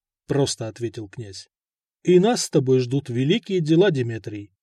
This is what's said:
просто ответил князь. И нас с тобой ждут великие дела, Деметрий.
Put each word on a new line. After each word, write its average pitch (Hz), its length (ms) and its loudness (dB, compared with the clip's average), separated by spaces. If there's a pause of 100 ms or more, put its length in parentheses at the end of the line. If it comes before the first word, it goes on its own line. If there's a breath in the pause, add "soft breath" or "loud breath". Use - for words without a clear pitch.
(280)
просто 135 400 -2
ответил 110 420 -10
князь. 101 400 -18 (540)
И 180 160 6
нас 220 260 2
с - 60 -10
тобой 131 280 2
ждут 127 300 -4
великие 151 500 0
дела, 165 300 4
Деметрий. 113 600 -6 (120)